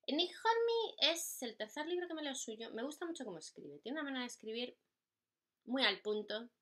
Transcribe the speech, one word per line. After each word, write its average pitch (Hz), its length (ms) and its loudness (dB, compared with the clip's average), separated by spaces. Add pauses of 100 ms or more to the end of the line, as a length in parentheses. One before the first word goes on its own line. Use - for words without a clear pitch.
Nick 339 260 2
Hornby 466 800 4
es - 300 -4
el 233 140 -4
tercer 294 300 -4
libro 349 220 0
que 339 60 -4
me 311 80 -4
leo 294 120 -2
suyo. 226 380 -6
Me 226 120 -2
gusta 302 220 -4
mucho 330 180 -6
cómo 185 140 -6
escribe. 147 420 -14
Tiene 285 200 -4
una 294 40 -4
manera 269 180 -4
de 240 60 -4
escribir 233 480 -6 (880)
muy 254 200 2
al 196 160 4
punto, 214 480 -2 (140)